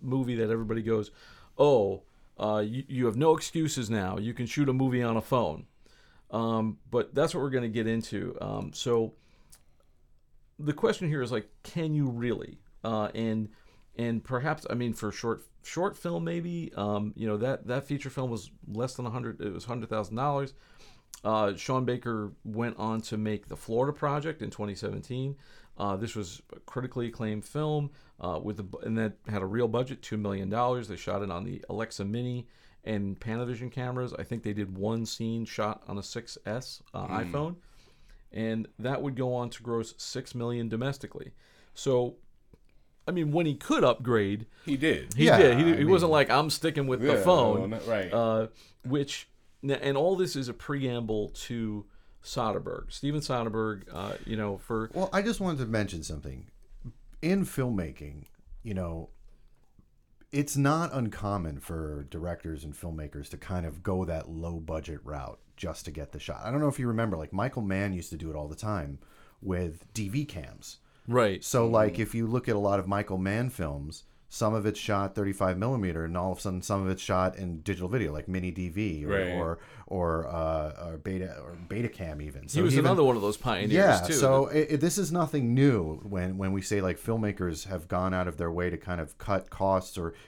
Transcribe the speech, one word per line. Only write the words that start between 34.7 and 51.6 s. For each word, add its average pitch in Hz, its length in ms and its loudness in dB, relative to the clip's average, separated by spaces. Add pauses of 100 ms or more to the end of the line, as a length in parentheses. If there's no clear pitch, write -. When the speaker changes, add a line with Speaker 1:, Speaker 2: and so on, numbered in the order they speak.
Speaker 1:
one 110 280 0
scene 113 400 -4
shot - 420 -4
on 98 100 -6
a 98 60 -6
six - 420 -10
S, 120 380 -8 (100)
uh, 95 140 -6
Speaker 2:
Hmm. - 60 -6
Speaker 1:
iPhone, 170 420 -2 (760)
and 113 340 -2 (120)
that 127 220 -2
would 139 140 -4
go 123 180 -2
on 120 180 -2
to - 120 -16
gross 117 340 -2
six - 380 -10
million 120 320 -2
domestically. 120 640 -6 (420)
So, 123 440 2 (920)
I - 40 -2
mean, 165 200 2
when 170 140 4
he 147 100 2
could 262 300 2
upgrade, 113 600 2 (180)
Speaker 2:
He 143 100 2
did. 131 380 2
Speaker 1:
he 135 140 6
Speaker 3:
Yeah, 220 100 12
Speaker 1:
did. 131 200 12
He, 165 140 8
Speaker 3:
I 160 60 6
Speaker 1:
he 139 80 4
wasn't 175 240 8
Speaker 3:
mean 156 60 6
Speaker 1:
like, 139 140 6
"I'm 143 200 4
sticking 151 360 0
with 127 140 2
the 139 140 4
Speaker 2:
Yeah, 113 100 4
Speaker 1:
phone." 120 380 6
Speaker 2:
no, 92 40 -2 (120)
not 104 100 -6
right. 98 260 0
Speaker 1:
Uh, 113 340 4 (360)
which, 139 460 -2 (340)
and 139 320 2
all 175 220 4
this 175 180 0
is 135 140 -2
a 120 40 -6
preamble 120 760 -2
to 110 560 -6 (360)